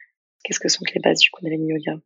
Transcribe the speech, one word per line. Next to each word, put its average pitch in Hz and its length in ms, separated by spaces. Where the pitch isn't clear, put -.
Qu'est-ce - 160
que 175 80
sont 180 160
les 165 60
bases 165 180
du - 100
Kundalini 160 420
Yoga ? 156 340